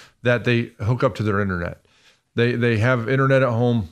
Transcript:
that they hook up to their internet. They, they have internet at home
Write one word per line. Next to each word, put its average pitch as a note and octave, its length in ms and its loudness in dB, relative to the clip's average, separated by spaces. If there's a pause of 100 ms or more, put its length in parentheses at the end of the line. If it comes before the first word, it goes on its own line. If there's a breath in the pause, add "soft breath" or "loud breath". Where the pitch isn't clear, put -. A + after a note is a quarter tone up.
(220 loud breath)
that A#2+ 220 0
they A#2 360 0
hook A#2+ 240 -2
up C3 120 0
to A2 80 -6
their G2+ 160 0
internet. F2+ 460 -4 (500 soft breath)
They, A#2 180 2
they A#2 240 0
have A#2 320 0
internet C3+ 340 2
at B2+ 60 2
home A#2 420 0